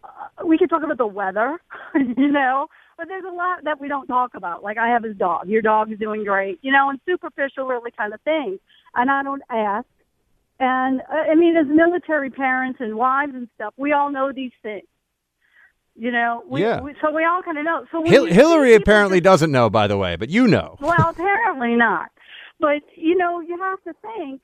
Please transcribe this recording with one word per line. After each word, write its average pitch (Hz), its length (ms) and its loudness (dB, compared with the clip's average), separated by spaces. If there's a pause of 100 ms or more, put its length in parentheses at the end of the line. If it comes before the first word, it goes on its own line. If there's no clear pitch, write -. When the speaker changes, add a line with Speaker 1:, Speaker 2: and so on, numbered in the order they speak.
Speaker 1:
Uh, - 420 -18
we 320 120 2
can 359 100 2
talk 320 140 -2
about 294 160 -6
the 247 80 0
weather, 208 520 -4 (200)
<laughs> - 160 -20
you 269 360 0
know, 277 360 0 (320)
but 330 100 -12
there's 381 160 -12
a 359 100 -14
lot 349 300 -6
that 302 160 -6
we 285 80 -10
don't 269 180 -8
talk 247 280 -2
about. 180 280 -10
Like, 208 140 -8
I 233 120 0
have 240 160 2
his 220 120 -8
dog. 180 320 -2
Your 220 140 2
dog 214 280 2
is 214 80 -10
doing 214 260 -6
great, 196 380 -2
you 269 100 -6
know, 277 180 4
and 269 180 -8
superficial, 294 560 -6
really 240 260 -6
kind 208 220 -8
of 214 80 -14
things. 294 400 -4 (340)
And 247 160 0
I 277 120 0
don't 277 260 -6
ask. 220 380 -2 (760)
And, 254 400 0
uh, 311 320 -4
I - 20 4
mean, 330 220 4
as 320 120 4
military 311 640 2
parents 262 500 -4
and 214 160 -6
wives 262 380 0
and 240 200 -12
stuff, 214 240 -12
we 285 140 -2
all 285 200 0
know 269 180 -2
these 254 220 -10 (100)
things. 214 220 -12 (1080)
You 233 160 -6
know, 233 380 -2
we, 254 140 -2
Speaker 2:
Yeah. 214 180 0
Speaker 1:
we, 269 220 -12
so 311 120 2
we 320 80 0
all 349 200 0
kinda 311 200 -6
know. 302 300 -4
So 330 80 -4
when 330 100 0
Speaker 2:
Hil-, 254 160 6
Speaker 1:
you 170 40 -4
see 175 60 2
Speaker 2:
Hillary 294 340 6
Speaker 1:
people 214 120 8
Speaker 2:
apparently 202 360 4
Speaker 1:
just 165 60 2
Speaker 2:
doesn't 165 280 6
know, 123 160 4
by 104 180 2
the 101 120 0
way, 90 180 -2
but 113 140 -6
you 233 180 4
know. 87 320 2
Speaker 1:
Well, 330 300 2
apparently 330 680 -2
not. 214 340 0 (480)
But, 294 220 0 (160)
you 330 180 0
know, 349 260 -2
you 339 180 -10
have 381 260 -8
to 339 80 -12 (240)
think 269 280 -12